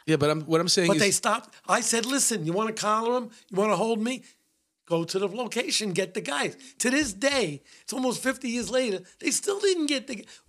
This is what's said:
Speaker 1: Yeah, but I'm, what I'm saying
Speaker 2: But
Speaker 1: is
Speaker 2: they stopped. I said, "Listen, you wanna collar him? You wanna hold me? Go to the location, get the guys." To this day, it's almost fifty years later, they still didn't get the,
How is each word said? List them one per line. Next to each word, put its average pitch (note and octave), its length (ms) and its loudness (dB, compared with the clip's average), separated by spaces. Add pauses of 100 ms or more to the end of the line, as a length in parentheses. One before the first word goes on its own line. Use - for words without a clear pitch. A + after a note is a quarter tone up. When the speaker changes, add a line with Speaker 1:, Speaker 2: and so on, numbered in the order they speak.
Speaker 1:
Yeah, D#3 120 2
but D3 140 4
I'm, D#3 120 0
what D#3+ 180 2
I'm F3+ 80 0
saying F3 200 2
Speaker 2:
But G3 80 4
Speaker 1:
is F3 60 4
Speaker 2:
they G3 100 4
stopped. A3+ 420 -2 (140)
I G#3 120 4
said, A#3 260 0
"Listen, A#3 380 0
you D#3+ 80 -2
wanna G#3+ 200 0
collar A3 460 0
him? A#3 120 -8 (200)
You F#3 60 -10
wanna G3+ 200 2
hold A3 260 0
me? B3 220 -4 (640)
Go E3 180 0
to F#3+ 140 -4
the G3 100 0
location, A3 640 -4
get F#3 220 -2
the G3+ 80 -4
guys." C4+ 340 -4 (220)
To B3 120 0
this C#4 220 0
day, G3+ 500 -2 (200)
it's - 100 -10
almost B3+ 300 0
fifty B3+ 280 -2
years A#3 200 -4
later, A#3 300 0 (200)
they D4 100 -4
still G4+ 300 -2
didn't F4+ 260 2
get C#4 200 -2
the, A3+ 200 -10 (220)